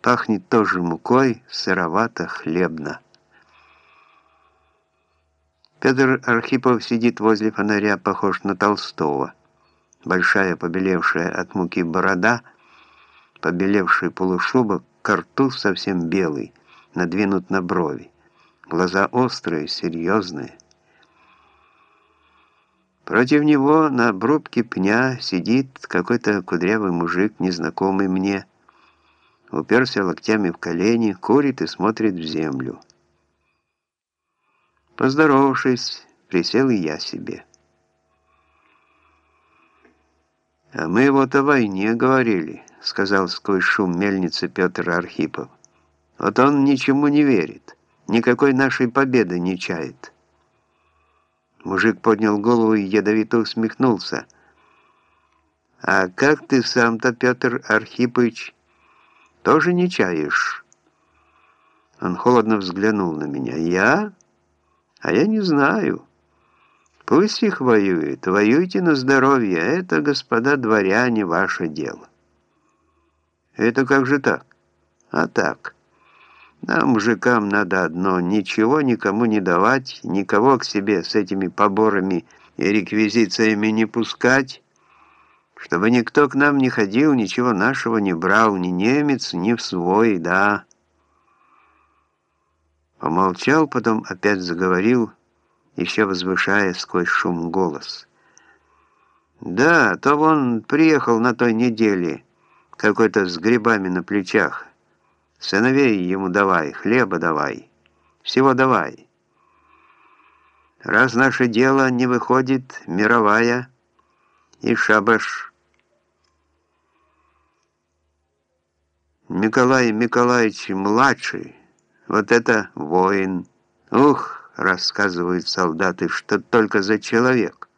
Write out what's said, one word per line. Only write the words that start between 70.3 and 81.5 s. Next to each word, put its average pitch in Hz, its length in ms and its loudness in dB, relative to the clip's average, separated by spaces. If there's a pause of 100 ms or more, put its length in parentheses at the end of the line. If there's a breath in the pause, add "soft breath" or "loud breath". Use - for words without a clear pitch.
дворяне, 110 680 2
ваше 87 420 -2
дело». 76 400 -10 (1500)
«Это 120 300 0
как 139 200 2
же 139 140 0
так?» 113 260 -2 (640)
«А - 160 -2
так. - 480 -4 (840 soft breath)
Нам, 160 280 0
мужикам, 113 580 2
надо 95 360 0
одно — 92 360 -2
ничего 107 640 0
никому 117 440 0
не 107 140 2
давать, 101 640 0
никого 104 560 2
к 113 60 -6
себе 98 400 -2
с - 100 -12
этими 98 340 -2
поборами 98 800 0 (320 soft breath)